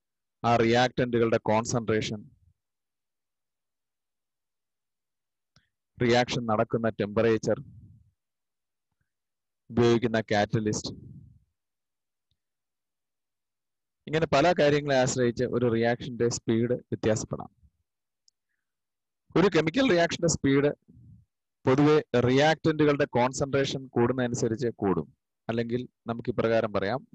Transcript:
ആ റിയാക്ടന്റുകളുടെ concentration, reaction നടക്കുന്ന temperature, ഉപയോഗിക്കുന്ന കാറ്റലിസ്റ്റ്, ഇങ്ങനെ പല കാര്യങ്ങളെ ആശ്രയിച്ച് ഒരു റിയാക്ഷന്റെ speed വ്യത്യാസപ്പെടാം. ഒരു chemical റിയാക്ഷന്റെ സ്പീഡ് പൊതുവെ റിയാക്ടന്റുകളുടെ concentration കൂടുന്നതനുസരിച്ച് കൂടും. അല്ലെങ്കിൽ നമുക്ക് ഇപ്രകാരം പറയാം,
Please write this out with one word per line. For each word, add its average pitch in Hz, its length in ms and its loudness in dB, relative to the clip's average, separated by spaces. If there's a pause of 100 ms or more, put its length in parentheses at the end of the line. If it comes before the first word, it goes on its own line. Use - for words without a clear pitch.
(460)
ആ 117 100 4
റിയാക്ടന്റുകളുടെ 117 840 2
concentration, 110 920 -2 (3750)
reaction 120 440 2
നടക്കുന്ന 113 440 0
temperature, 110 680 0 (2000)
ഉപയോഗിക്കുന്ന 117 520 2
കാറ്റലിസ്റ്റ്, 107 720 -2 (3250)
ഇങ്ങനെ 156 180 -2
പല 151 340 2
കാര്യങ്ങളെ 147 360 2
ആശ്രയിച്ച് 127 480 0
ഒരു 120 300 -2
റിയാക്ഷന്റെ 120 560 -2
speed 117 440 -2
വ്യത്യാസപ്പെടാം. - 760 -4 (1900)
ഒരു 170 120 4 (100)
chemical 185 340 0
റിയാക്ഷന്റെ 170 360 0
സ്പീഡ് 139 460 0 (920)
പൊതുവെ 147 520 4
റിയാക്ടന്റുകളുടെ 147 840 2
concentration 135 840 -2
കൂടുന്നതനുസരിച്ച് 120 800 -2
കൂടും. 92 460 -2 (360)
അല്ലെങ്കിൽ 117 380 -4 (200)
നമുക്ക് 117 220 -6
ഇപ്രകാരം 113 440 0
പറയാം, 101 420 -4